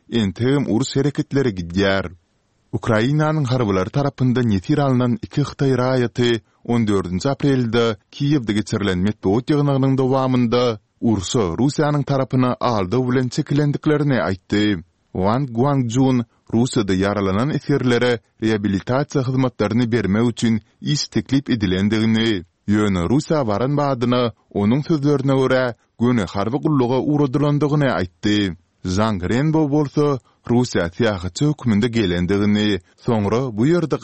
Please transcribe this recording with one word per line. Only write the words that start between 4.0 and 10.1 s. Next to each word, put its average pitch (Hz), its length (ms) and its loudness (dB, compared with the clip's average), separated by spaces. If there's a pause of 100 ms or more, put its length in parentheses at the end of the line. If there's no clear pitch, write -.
netir 117 360 0
alynan 123 440 0
iki - 200 -4
Hytaý 139 300 -2 (100)
raýaty 123 580 0 (240)
on 117 240 0
dördünji 92 400 0
aprelde 120 680 0 (180)
Kiýewde 143 380 -2
geçirilen 101 520 -2
medeniýet 107 480 0
ýygnagynyň 135 480 0
dowamynda 123 800 0 (220)